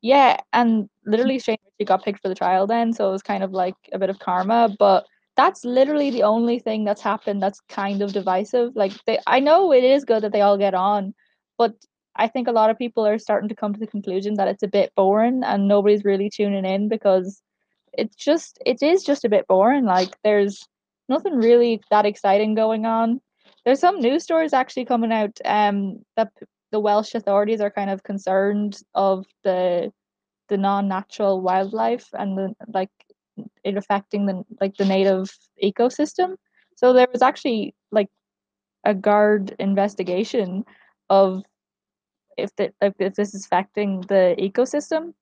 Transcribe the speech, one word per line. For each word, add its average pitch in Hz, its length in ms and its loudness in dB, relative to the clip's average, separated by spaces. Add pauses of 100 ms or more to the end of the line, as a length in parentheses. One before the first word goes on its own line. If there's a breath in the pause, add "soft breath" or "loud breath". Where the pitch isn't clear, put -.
yeah, 262 360 4 (140)
and 226 380 2 (160)
literally 247 340 0
Shane 220 260 -6
Ritchie - 220 -8
got 190 160 0
picked 202 180 -8
for 196 80 -6
the 185 140 -4
trial 185 240 0
then, 233 260 0
so 214 140 -2
it 190 100 0
was 190 140 -10
kind 190 120 -4
of, 190 80 -6 (120)
like, 185 140 -6 (160)
a 190 60 -6
bit 190 100 -2
of 196 100 -8
karma, 190 420 0 (240)
but 196 200 4 (300)
that's 339 300 2
literally 269 460 0
the 233 120 -2
only 233 360 0
thing 220 240 -4
that's 208 180 -4
happened 208 400 -4
that's 190 200 -4 (200)
kind 196 220 -4
of 196 100 -6
divisive. 202 600 -2
Like, 202 180 -2 (120)
they, 220 200 -2
I 262 140 2
know 320 340 4
it 254 100 6
is 277 220 4
good 220 180 0
that 208 100 -4
they 214 80 2
all 202 160 4
get 196 180 0
on, 196 380 -2 (440)
but 233 160 0 (420)
I 226 120 -2
think 240 200 -4
a 240 120 0
lot 220 100 4
of 226 80 -2
people 233 300 -4
are 214 100 0
starting 208 320 -2
to 220 60 -10
come 208 180 -6
to 208 60 -10
the 220 160 -8
conclusion 202 400 -4
that 196 120 0
it's 196 160 -2
a 196 160 -2
bit - 160 0
boring 220 480 2
and 202 240 0
nobody's 208 380 4
really 196 240 0
tuning 202 360 -4
in 196 220 -2
because 196 540 0 (520)
it's - 220 -6
just, - 500 -2
it - 180 -2
is 339 200 2
just 285 220 -2
a 226 40 0
bit 202 180 0
boring. 233 380 2
Like, 185 260 0 (120)
there's 202 440 0 (420)
nothing 320 280 -2
really 233 520 4
that 208 160 4
exciting 208 480 0
going 220 320 -2
on. 226 340 -2 (460 soft breath)
There's 269 140 2
some 359 200 2
news 269 240 0
stories 320 300 0
actually 262 320 -2
coming 233 260 -2
out, 220 340 -4
um, 202 600 -2 (100)
that 226 140 -2 (100)
p-, - 60 -20 (260)
the 214 80 -2
Welsh 214 360 0
authorities 208 460 0
are 202 100 -4
kind 202 180 -6
of 196 140 -6
concerned 196 800 -2 (120)
of 190 320 0 (180)
the, 180 480 -2 (580)
the 208 80 -2
non-natural 196 840 -2
wildlife 220 720 -2
and 196 240 -6
the, 196 160 -6 (180)
like, 190 200 -4 (720)
it 196 140 -4
affecting 202 500 -4
the, 185 160 -6 (180)
like, 196 160 -6
the 202 80 0
native 190 500 0 (280)
ecosystem. 294 720 -2 (400)
So 254 180 4
there 254 180 6
was 247 120 0
actually, 240 500 -2 (180)
like, 208 180 0 (760)
a 214 100 2
guard 208 640 2
investigation 196 1080 -4 (440 soft breath)
of 196 340 2 (920)
if - 180 -8
the, - 260 -4
if, 202 180 0
if 196 160 -2
this 208 200 -4
is 196 100 -12
affecting 196 560 -4
the 185 380 2
ecosystem. 294 840 -4